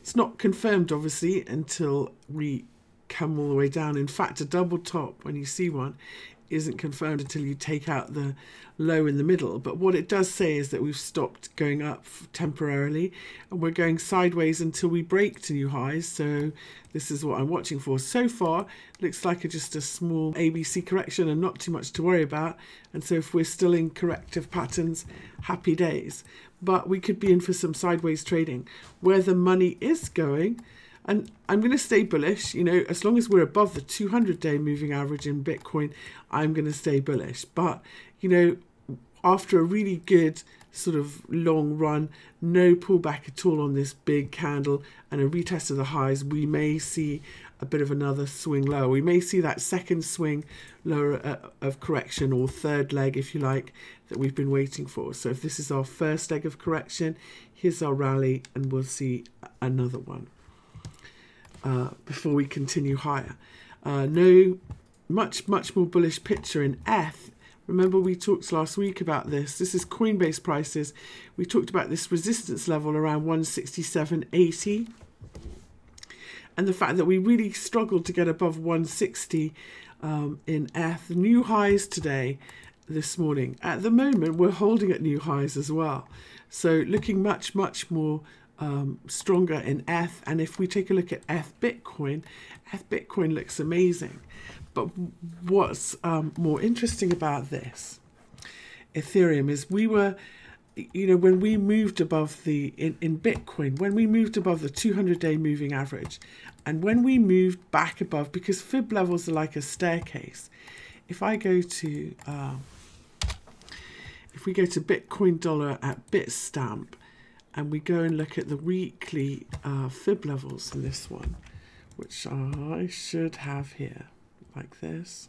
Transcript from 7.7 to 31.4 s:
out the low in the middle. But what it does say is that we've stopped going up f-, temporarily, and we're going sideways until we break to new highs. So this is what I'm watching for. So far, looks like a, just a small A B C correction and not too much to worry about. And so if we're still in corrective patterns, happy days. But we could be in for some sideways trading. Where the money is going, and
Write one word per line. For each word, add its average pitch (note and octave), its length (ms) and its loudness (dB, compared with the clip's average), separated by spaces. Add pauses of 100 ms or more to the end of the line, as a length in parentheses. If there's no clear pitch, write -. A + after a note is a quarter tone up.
out C#3+ 260 -4
the C#3+ 180 -4 (460)
low D#3 280 4
in C#3+ 100 2
the D3 80 2
middle. D3 340 2
But D3 200 -6
what F#3 180 4
it - 120 -2
does F#3+ 220 2
say D#3+ 260 0
is C#3+ 120 -2
that C3 120 -2
we've C#3+ 160 -2
stopped - 600 -6
going D3 260 0
up D3 220 -6
f-, - 280 -20
temporarily, D3+ 800 -2 (380)
and F3+ 100 -4
we're E3 120 0
going E3 260 2
sideways E3+ 600 2
until E3 280 0
we E3+ 140 2
break F#3+ 400 2
to D3+ 120 -4
new C#3 140 0
highs. C#3+ 380 -4
So D3 460 -2 (400)
this D3+ 180 -6
is C#3+ 140 -4
what C#3 160 -2
I'm C3+ 80 0
watching E3 320 -4
for. C3+ 180 0
So A#3+ 300 0
far, F#3 380 0 (340)
looks - 240 -4
like F3 200 0
a, E3 40 -2
just D#3 260 -8
a D3+ 60 -4
small D#3 560 -2
A D#3+ 140 4
B D#3+ 120 -4
C F3 200 -4
correction F3+ 460 0
and D3+ 120 0
not F#3 180 -2
too - 140 -6
much - 220 -6
to E3 100 -4
worry F3 180 4
about. D3+ 340 -4 (360)
And D#3 100 -8
so F3 140 0
if D#3+ 180 -4
we're E3 100 4
still F3 300 4
in E3 160 2
corrective D#3+ 580 -4
patterns, E3 560 -2 (380)
happy F3+ 320 0
days. - 480 -2 (400)
But F3+ 260 2
we F#3+ 120 0
could F#3 180 0
be G3 140 6
in F3+ 80 8
for F3+ 140 -2
some D#3+ 200 -2
sideways E3 480 0
trading. D#3 460 -2 (320)
Where F#3+ 200 6
the F#3 140 4
money F3+ 460 4
is D#4 280 0
going, D#3+ 520 0 (480)
and G#3+ 220 0 (180)